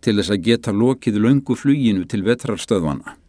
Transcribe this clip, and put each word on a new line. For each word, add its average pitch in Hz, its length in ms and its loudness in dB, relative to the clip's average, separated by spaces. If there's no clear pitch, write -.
til 107 160 2
þess 87 100 -2
að 95 160 -2
geta 117 240 0
lokið 113 540 0
löngu 131 340 2
fluginu 117 480 2
til 101 160 -4
vetrarstöðvanna. 95 960 -2